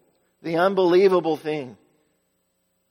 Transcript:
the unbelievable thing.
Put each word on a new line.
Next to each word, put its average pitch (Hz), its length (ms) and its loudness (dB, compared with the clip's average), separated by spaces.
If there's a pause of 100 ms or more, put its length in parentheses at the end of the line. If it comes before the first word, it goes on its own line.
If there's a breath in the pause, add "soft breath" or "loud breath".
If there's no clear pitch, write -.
(420)
the 165 140 -8
unbelievable 180 800 2
thing. 147 400 -10 (1160)